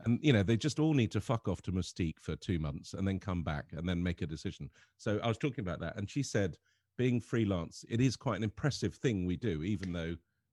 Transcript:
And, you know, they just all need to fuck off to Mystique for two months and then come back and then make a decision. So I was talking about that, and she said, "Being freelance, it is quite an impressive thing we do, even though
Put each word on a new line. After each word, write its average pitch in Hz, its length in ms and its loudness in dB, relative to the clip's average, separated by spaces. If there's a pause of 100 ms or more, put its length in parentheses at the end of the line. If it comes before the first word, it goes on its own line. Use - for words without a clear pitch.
And, 120 220 2
you 151 100 6
know, 104 100 8
they 110 140 4
just 135 220 0
all 156 140 4
need 123 200 4
to 104 80 0
fuck - 280 -2
off 90 140 -2
to 92 100 -4
Mystique 87 480 -2
for 78 160 -6
two 87 220 -2
months 76 360 -6
and 95 140 -2
then 95 120 0
come 90 220 -2
back 73 300 -4
and 82 160 -4
then 87 140 0
make 90 200 0
a 87 40 0
decision. 76 440 -8 (280)
So 107 240 0
I 117 60 0
was 110 100 0
talking 131 240 -4
about 85 180 -4
that, 80 160 -6
and 104 140 -4
she 139 120 -2
said, 101 340 0 (420)
"Being 123 220 2
freelance, 98 680 0
it 113 120 2
is 131 160 4
quite 113 200 -2
an 107 80 0
impressive 110 520 0
thing 101 280 0
we 90 120 2
do, 85 260 -2
even 92 300 -2
though 85 240 -4 (360)